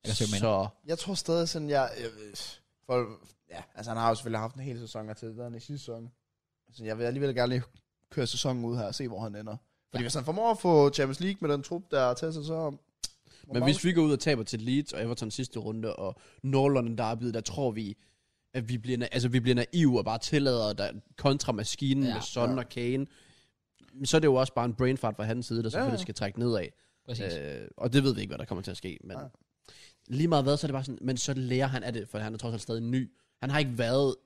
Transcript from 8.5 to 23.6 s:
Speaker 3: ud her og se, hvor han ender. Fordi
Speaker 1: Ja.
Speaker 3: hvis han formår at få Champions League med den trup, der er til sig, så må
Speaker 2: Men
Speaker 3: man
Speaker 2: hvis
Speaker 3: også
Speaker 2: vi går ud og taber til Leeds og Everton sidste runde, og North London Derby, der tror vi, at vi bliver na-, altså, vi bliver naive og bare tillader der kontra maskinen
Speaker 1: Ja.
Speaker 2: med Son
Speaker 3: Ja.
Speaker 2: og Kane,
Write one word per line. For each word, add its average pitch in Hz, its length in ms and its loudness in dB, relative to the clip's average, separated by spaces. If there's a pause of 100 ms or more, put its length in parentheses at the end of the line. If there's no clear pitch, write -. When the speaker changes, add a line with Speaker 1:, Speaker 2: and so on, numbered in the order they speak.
Speaker 3:
ud 117 120 -2
her 117 80 -2
og 101 100 -4
se, 131 140 -6
hvor 101 120 -8
han 107 160 -8
ender. 107 200 -10 (340)
Fordi 123 120 -4
Speaker 1:
Ja. - 20 -2
Speaker 3:
hvis 120 100 -4
han 143 100 -4
formår 202 260 0
at 247 80 2
få 147 340 8
Champions 135 280 0
League 190 200 -2
med 156 160 0
den 139 60 -4
trup, 175 280 -8
der 139 100 4
er 127 140 4
til 160 180 -4
sig, 156 120 -8
så 160 260 -4 (760)
må - 60 -12
Speaker 2:
Men 123 80 2
Speaker 3:
man - 80 2
Speaker 2:
hvis 143 80 6
Speaker 3:
også 170 120 2
Speaker 2:
vi 185 60 4
går 165 80 6
ud 151 100 6
og 139 80 2
taber 135 220 2
til 107 200 -4
Leeds 131 300 0
og 90 100 -4
Everton 117 280 -4
sidste 123 280 -6
runde, 110 380 -4
og - 240 -6 (220)
North 135 320 4
London 117 240 2
Derby, 117 280 -2
der 113 140 -2
tror 131 300 -2
vi, 107 260 -6 (580)
at 123 140 -4
vi 123 100 -2
bliver 120 200 -2
na-, 120 140 -2
altså, 123 160 2
vi 123 120 4
bliver 120 140 4
naive 123 440 4
og 101 60 0
bare 113 140 -2
tillader 123 540 2
der 101 200 -2 (240)
kontra 139 360 2
maskinen 135 520 0
Speaker 1:
Ja. 120 100 0
Speaker 2:
med - 80 -4
Son 120 280 0
Speaker 3:
Ja. 131 60 0
Speaker 2:
og 120 120 -6
Kane, 127 380 -2 (960)